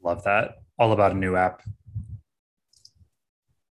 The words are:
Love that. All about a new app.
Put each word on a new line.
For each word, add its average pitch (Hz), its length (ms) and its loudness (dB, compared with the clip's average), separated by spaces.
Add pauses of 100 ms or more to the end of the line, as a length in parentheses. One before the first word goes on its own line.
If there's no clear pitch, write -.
Love 87 220 -4
that. 101 320 0 (220)
All 113 140 4
about 101 200 4
a - 20 -4
new 95 220 -2
app. - 260 0 (2250)